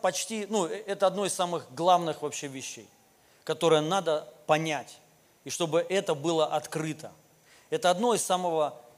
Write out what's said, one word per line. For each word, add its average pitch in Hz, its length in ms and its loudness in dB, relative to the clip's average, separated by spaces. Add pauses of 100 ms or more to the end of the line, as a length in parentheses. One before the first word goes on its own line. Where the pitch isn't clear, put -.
почти, 202 480 -2
ну, 202 160 2
э, 185 220 -6
это 202 180 0
одно 190 220 2
из - 80 -2
самых 175 400 -4
главных 170 480 4
вообще 147 240 -6
вещей, 123 400 -12 (560)
которое 160 380 4
надо 160 460 0 (200)
понять, 156 500 0 (460)
и 139 80 -12
чтобы 170 360 0
это 185 280 0
было 156 320 0
открыто. 156 640 -6 (580)
Это 175 220 2
одно 220 240 2
из - 80 -2
самого 165 580 0 (160)